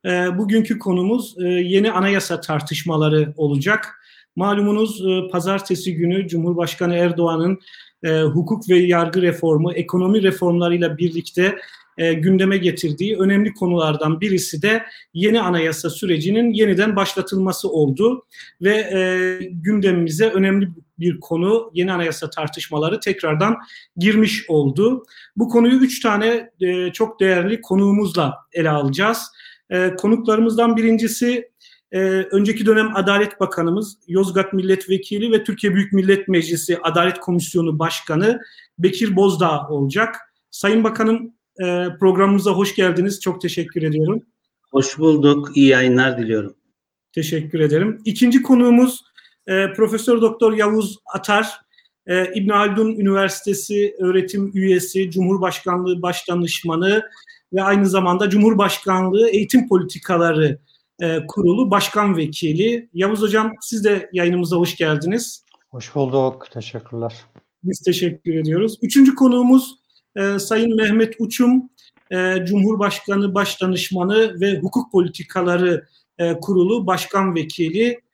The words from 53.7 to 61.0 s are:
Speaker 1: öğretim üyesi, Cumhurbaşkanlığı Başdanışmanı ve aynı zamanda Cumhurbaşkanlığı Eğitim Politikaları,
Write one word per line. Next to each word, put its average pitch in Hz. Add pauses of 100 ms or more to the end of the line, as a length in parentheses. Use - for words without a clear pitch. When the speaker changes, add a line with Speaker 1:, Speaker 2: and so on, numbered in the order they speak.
Speaker 1:
öğretim 190
üyesi, 190
Cumhurbaşkanlığı 180
Başdanışmanı 175 (500)
ve 190
aynı 196
zamanda 185
Cumhurbaşkanlığı 196
Eğitim 214
Politikaları, 165 (440)